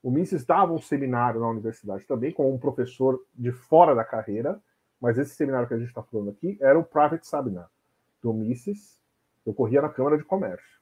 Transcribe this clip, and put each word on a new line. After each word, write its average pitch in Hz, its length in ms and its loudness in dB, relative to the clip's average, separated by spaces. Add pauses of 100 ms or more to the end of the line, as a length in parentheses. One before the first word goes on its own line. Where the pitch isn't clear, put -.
O 123 80 -4
Mises 160 340 -2
dava 170 260 4
um 160 80 -4
seminário 123 600 -2
na 117 100 -2
universidade 107 560 -8
também, 135 260 -4
com 139 220 0
um 127 60 -6
professor 131 600 -2 (140)
de 123 180 -4
fora 156 440 6
da 113 80 0
carreira, 113 580 -6 (400)
mas 120 160 0
esse 139 160 -4
seminário 131 340 -2
que 123 60 -6
a 117 60 -4
gente 120 120 -10
tá 113 120 -14
falando 104 260 -6
aqui 180 320 -8
era 139 160 8
o 170 60 2
Private 151 420 0
Seminar 110 420 -6 (540)
do 117 100 -2
Mises, 123 680 -6 (420)
que 110 60 -6
ocorria 123 320 0
na 151 80 -2
Câmara 147 300 0
de 151 40 -8
Comércio 147 580 -6